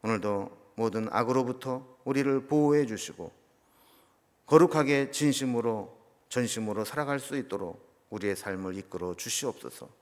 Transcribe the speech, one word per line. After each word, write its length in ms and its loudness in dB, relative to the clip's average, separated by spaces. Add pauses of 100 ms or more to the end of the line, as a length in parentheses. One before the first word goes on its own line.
오늘도 720 -4
모든 340 -2
악으로부터 920 -2
우리를 420 0
보호해 400 4
주시고 540 -10 (1040)
거룩하게 680 6
진심으로 840 0 (320)
전심으로 560 -2
살아갈 360 -2
수 160 -8
있도록 520 -8 (220)
우리의 240 -2
삶을 440 -6
이끌어 360 -8
주시옵소서. 760 -8 (140)